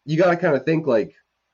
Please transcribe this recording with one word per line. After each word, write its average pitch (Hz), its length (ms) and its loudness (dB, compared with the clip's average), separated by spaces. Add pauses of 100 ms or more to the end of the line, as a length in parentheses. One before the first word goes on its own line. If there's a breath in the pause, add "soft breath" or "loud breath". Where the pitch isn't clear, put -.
you 156 140 -4
gotta 175 180 4
kinda 165 240 0
think, 156 280 -2
like, 113 260 0 (400)